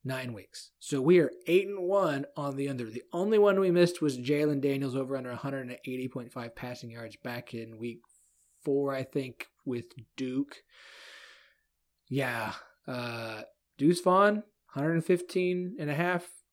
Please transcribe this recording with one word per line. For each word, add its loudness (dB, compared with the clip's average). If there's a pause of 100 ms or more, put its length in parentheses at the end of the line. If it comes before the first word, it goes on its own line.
nine -6
weeks. -16
So -2
we 8
are 4 (160)
eight 4
and -4
one 2 (120)
on -4
the -4
under. -6
The -10
only 2
one 6
we 4
missed 4
was 0
Jalen 2
Daniels 0
over -2
under -8
a -6
hundred -6
and -12
eighty -6
point -10
five -10
passing -12
yards -14
back -10
in -10
week -8 (640)
four, 0
I -4
think, -6 (180)
with -4 (280)
Duke. -4 (1400)
Yeah. -2 (340)
Uh, -8 (360)
Deuce 4
Vaughn, 4 (240)
hundred 0
fifteen 0
and -4
a -2
half 0 (280)